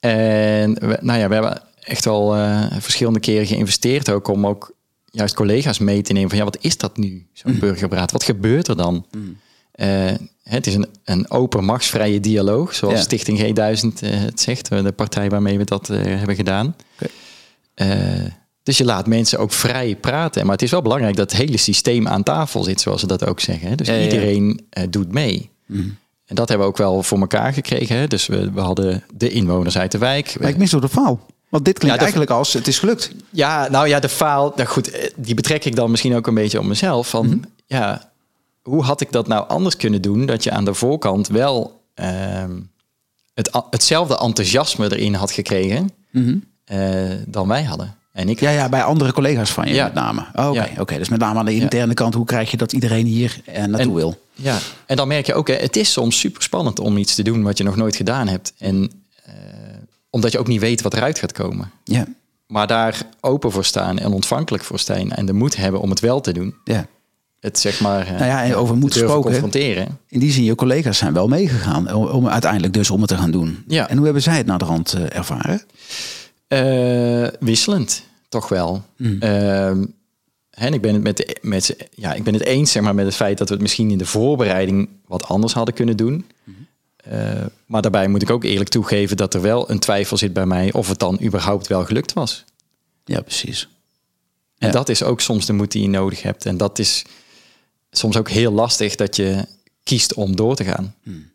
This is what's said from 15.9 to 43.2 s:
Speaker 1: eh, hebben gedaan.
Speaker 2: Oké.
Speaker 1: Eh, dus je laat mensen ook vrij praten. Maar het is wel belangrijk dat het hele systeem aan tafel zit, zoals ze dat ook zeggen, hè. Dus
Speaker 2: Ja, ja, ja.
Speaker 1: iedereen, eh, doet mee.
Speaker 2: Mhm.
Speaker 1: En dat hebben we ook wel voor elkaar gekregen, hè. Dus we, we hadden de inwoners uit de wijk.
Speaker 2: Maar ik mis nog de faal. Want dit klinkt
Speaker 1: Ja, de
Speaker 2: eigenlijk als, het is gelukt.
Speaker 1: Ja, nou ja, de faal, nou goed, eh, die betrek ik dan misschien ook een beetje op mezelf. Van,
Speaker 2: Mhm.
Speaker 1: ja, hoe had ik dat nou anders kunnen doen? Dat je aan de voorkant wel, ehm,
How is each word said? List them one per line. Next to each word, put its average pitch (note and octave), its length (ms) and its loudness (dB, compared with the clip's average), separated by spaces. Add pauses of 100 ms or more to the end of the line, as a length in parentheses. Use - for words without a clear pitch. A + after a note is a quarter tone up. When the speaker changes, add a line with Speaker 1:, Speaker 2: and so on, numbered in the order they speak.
Speaker 1:
eh, G#2 120 0
hebben G2 340 0
gedaan. G2+ 400 0 (180)
Speaker 2:
Oké. - 160 -8 (640)
Speaker 1:
Eh, F#2+ 140 0 (760)
dus C3+ 160 0
je C3 60 4
laat G#2 220 2
mensen A2+ 320 2
ook G#2+ 140 0
vrij A#2+ 440 0
praten. C#3 460 -2
Maar G2 100 2
het G2 100 0
is B2 80 2
wel E3+ 120 2
belangrijk A2+ 340 2
dat G2 140 0
het G2+ 100 0
hele C#3 160 2
systeem A2 520 2
aan G2+ 140 0
tafel D3+ 400 0
zit, F#2 180 -2
zoals G2 200 0
ze G2 60 -2
dat F2+ 200 0
ook F#2 140 -2
zeggen, F2 280 -4
hè. A2 60 0
Dus D3+ 120 -2
Speaker 2:
Ja, G#2+ 60 0
ja, A2+ 60 2
ja. A2 60 2
Speaker 1:
iedereen, G#2 680 2
eh, F#2+ 200 -4
doet F2+ 220 -2
mee. A2 380 -2 (160)
Speaker 2:
Mhm. G2 220 -4 (380)
Speaker 1:
En - 80 -10
dat A#2 140 0
hebben G2+ 180 4
we G2 60 2
ook - 60 -8
wel F#2+ 240 2
voor G2+ 180 0
elkaar A2 320 0
gekregen, B2+ 440 0
hè. C#3 100 0
Dus G#2+ 200 -2
we, G2 260 -2
we G2 80 -4
hadden F#2 440 0 (100)
de A#2 160 0
inwoners F2+ 480 2
uit - 140 0
de G#2+ 60 -2
wijk. C3+ 420 0
Speaker 2:
Maar - 80 0
ik C#3+ 80 0
mis F#3 160 4
nog D3+ 80 4
de C3 80 0
faal. F#3+ 380 2 (220)
Want D3 160 0
dit F#3+ 140 4
klinkt C3+ 160 4
Speaker 1:
Ja, B2 100 4
de G3+ 80 2
Speaker 2:
eigenlijk D#3 260 2
als, C#3+ 140 0
het A#2+ 140 0
is - 120 2
gelukt. A3 320 0 (200)
Speaker 1:
Ja, D3 400 0
nou D3+ 180 6
ja, C#3+ 120 4
de C3+ 80 0
faal, C#3+ 480 2
nou A#2+ 120 0
goed, - 220 -2
eh, - 260 -6
die A#2 180 -4
betrek D3+ 300 0
ik A#2+ 120 0
dan A#2 140 2
misschien A#2+ 240 2
ook A#2 120 0
een A#2 80 2
beetje G#2+ 240 2
op G2+ 60 -2
mezelf. A#2+ 440 0
Van, A2+ 180 0
Speaker 2:
Mhm. D#3+ 120 2 (280)
Speaker 1:
ja, A2 460 -4 (500)
hoe C#3 200 0
had C3+ 180 0
ik - 120 -4
dat A2+ 140 2
nou G#2+ 220 0
anders F3+ 280 0
kunnen G#2 260 2
doen? G#2 240 2
Dat A#2 180 -2
je - 60 0
aan G#2 140 0
de G2+ 100 0
voorkant G#2+ 540 0
wel, A#2+ 540 0 (120)
ehm, F#2+ 560 -6 (840)